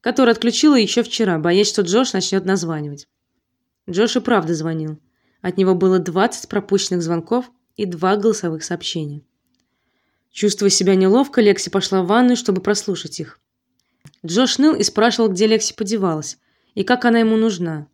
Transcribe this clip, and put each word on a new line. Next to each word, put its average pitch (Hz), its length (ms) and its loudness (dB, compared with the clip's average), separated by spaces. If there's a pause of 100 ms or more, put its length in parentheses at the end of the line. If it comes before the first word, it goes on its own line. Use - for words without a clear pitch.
который 240 320 2
отключила 240 420 2
еще 233 280 2
вчера, 196 360 -2
боясь, 180 300 2
что - 140 -2
Джош 208 300 0
начнет 190 320 -2
названивать. 160 640 -4 (800)
Джош 208 280 0
и - 40 0
правда 165 340 0
звонил. 156 460 -6 (400)
От 180 160 -6
него 185 180 2
было 185 240 2
двадцать 180 500 -2
пропущенных 196 540 -2
звонков 170 480 -4 (260)
и 208 100 -4
два 180 300 0
голосовых 196 480 -2
сообщения. 151 580 -8 (1080)
Чувствуя 202 400 0
себя 190 240 2
неловко, 202 460 4
Лекси 196 300 2
пошла 190 320 0
в 175 40 -2
ванную, 247 300 4
чтобы 190 240 -2
прослушать 202 600 -4
их. - 200 -14 (840)
Джош 208 340 0
ныл 302 160 4
и - 80 -2
спрашивал, 226 460 2
где 196 180 0
Лекси 220 280 0
подевалась 190 640 -4 (360)
и - 80 -4
как 247 220 -2
она 233 160 4
ему 220 160 2
нужна. 170 580 -2